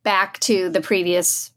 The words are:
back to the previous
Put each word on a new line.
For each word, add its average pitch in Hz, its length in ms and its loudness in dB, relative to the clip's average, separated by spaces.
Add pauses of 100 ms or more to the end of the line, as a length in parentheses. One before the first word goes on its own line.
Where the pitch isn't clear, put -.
back 196 380 0
to 185 300 2
the 190 120 0
previous 175 760 0